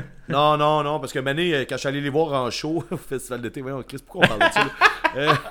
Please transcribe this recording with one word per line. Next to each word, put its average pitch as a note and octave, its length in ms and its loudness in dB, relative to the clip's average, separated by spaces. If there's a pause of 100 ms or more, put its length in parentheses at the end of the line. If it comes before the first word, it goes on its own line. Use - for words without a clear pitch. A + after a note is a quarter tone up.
<laughs> - 200 -20
Non, D3+ 280 4
non, D3+ 260 4
non, D3 160 -2
parce C3+ 140 -8
que C#3+ 80 -4
Mané, D3+ 340 0
euh, C3 140 0
quand C3 80 -4
je B2+ 40 -6
suis C#3+ 80 -4
allé C#3 120 -4
les C#3+ 100 -2
voir D3+ 220 0
en B2+ 180 0
show, D#3 360 -4
<laughs> - 40 -12
au F#3 60 -6
Festival B2+ 460 -8
d'été, A#2+ 180 -6
voyons, C3 260 -8
Chris, C#3 180 -12
pourquoi F3+ 200 -2
on A2 140 4
parle E4+ 120 4
de - 40 -10
ça, G#3 100 4
là ? - 60 -4 (460)
Euh, C#3+ 160 2 (180)